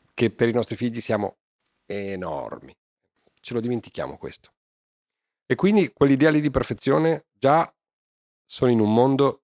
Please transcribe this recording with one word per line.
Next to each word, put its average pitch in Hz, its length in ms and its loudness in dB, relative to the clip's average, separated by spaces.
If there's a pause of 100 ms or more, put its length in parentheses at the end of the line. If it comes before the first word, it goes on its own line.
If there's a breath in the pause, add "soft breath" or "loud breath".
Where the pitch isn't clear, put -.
(120)
che 113 180 0
per 120 180 0
i 113 40 -2
nostri 110 240 -4
figli 117 240 -6
siamo 104 360 -4 (500)
enormi. 92 880 -10 (640)
Ce - 140 -14
lo 117 60 -2
dimentichiamo 110 560 -8
questo. - 340 -16 (960)
E 131 100 0
quindi 196 360 2
quell'idea 139 380 4
lì 151 100 0
di 147 100 -2
perfezione 139 800 -2
già 156 380 0 (760)
sono - 240 0
in 120 100 4
un 107 140 2
mondo, 135 500 2